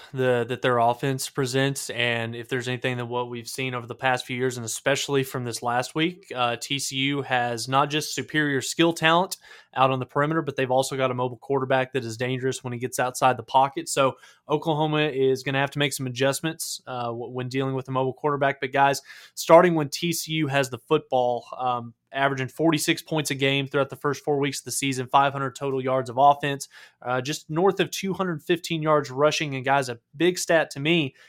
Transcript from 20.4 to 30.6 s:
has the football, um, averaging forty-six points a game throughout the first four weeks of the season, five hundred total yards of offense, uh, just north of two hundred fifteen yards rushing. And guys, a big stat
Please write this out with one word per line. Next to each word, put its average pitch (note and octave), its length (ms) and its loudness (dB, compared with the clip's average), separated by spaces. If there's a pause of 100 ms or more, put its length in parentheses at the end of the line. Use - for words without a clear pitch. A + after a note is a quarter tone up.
has C3+ 220 0
the B2 80 -8
football, B2 680 0 (120)
um, B2 360 -4 (200)
averaging C3+ 340 0
forty-six D#3+ 540 0
points D#3 300 -2
a C#3 40 -4
game C3+ 320 0
throughout C#3 220 0
the C3 80 -12
first C#3 260 -4
four C#3+ 160 0
weeks C#3 200 -2
of - 40 -12
the B2 80 -10
season, B2+ 360 -2
five C#3 260 4
hundred C3+ 240 -6
total C3+ 260 -4
yards C3 260 0
of A#2 80 -6
offense, C#3+ 520 4 (320)
uh, B2+ 180 -2
just C#3+ 300 -6
north F#3 320 2
of - 100 -2
two F#3+ 220 -4
hundred F3 280 -4
fifteen E3 400 -2
yards D3+ 300 2
rushing. D3 440 2
And B2+ 100 -6
guys, C3+ 240 2
a A#2 100 -10 (160)
big F3 240 2
stat D#3+ 320 2